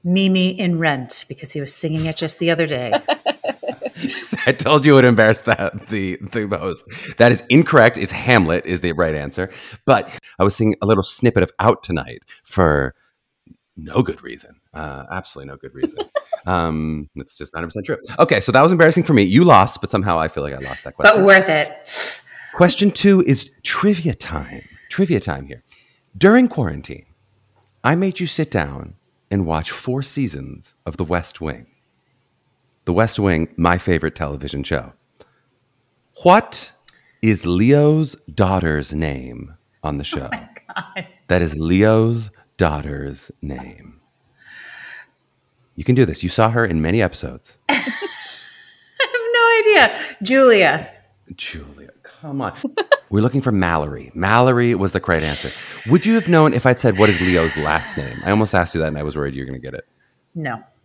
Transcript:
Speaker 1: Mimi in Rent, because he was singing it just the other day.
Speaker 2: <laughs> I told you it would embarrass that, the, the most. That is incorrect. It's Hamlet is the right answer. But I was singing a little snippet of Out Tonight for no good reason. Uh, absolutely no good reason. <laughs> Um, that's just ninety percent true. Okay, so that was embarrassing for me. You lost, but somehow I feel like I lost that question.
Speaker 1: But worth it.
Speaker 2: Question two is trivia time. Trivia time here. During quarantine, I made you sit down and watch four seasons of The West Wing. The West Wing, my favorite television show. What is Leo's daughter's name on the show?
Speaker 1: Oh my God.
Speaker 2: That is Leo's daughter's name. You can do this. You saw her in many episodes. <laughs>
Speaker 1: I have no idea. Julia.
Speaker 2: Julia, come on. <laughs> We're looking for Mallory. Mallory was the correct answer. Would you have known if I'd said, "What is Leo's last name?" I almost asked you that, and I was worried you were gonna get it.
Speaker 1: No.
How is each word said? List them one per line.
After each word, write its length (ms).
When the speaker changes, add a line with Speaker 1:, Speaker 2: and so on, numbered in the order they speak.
Speaker 1:
Mimi 440
in 300
Rent, 500
because 240
he 80
was 140
singing 320
it 100
just 220
the 120
other 160
day. 260
Speaker 2:
<laughs> 1500
I 60
told 320
you 80
it 40
would 80
embarrass 360
that, 480
the, 300
the 140
most. 380
That 160
is 160
incorrect. 480
It's 160
Hamlet 540
is 160
the 100
right 220
answer. 360
But 260
I 60
was 100
singing 280
a 40
little 160
snippet 400
of 160
Out 240
Tonight 400
for 500
no 260
good 200
reason. 340
Uh, 360
absolutely 420
no 60
good 160
reason. 300
<laughs> 40
Um, 680
that's 200
just 180
ninety 120
percent 200
true. 120
Okay, 200
so 120
that 100
was 80
embarrassing 320
for 120
me. 100
You 180
lost, 380
but 100
somehow 300
I 80
feel 160
like 100
I 60
lost 240
that 100
question. 220
Speaker 1:
But 100
worth 220
it. 760
Speaker 2:
Question 380
two 340
is 240
trivia 500
time. 480
Trivia 300
time 300
here. 80
During 300
quarantine, 580
I 140
made 240
you 80
sit 240
down 420
and 160
watch 280
four 320
seasons 720
of 120
The 60
West 360
Wing. 260
The 80
West 260
Wing, 380
my 200
favorite 380
television 480
show. 300
What 480
is 220
Leo's 720
daughter's 600
name 640
on 160
the 60
show? 280
Speaker 1:
Oh 40
my 120
God. 120
Speaker 2:
That 160
is 160
Leo's 720
daughter's 760
name. 520
You 60
can 100
do 120
this. 160
You 80
saw 200
her 140
in 160
many 220
episodes. 640
<laughs> 40
Speaker 1:
I 60
have 1400
no 260
idea. 640
Julia. 680
Speaker 2:
Julia, 560
come 380
on. 160
<laughs> 280
We're 100
looking 220
for 100
Mallory. 640
Mallory 600
was 180
the 80
correct 220
answer. 280
Would 160
you 80
have 140
known 260
if 120
I'd 120
said, 200
"What 100
is 120
Leo's 380
last 380
name?" 280
I 60
almost 240
asked 200
you 60
that, 80
and 100
I 40
was 140
worried 180
you 80
were 40
gonna 140
get 140
it. 120
Speaker 1:
No. 280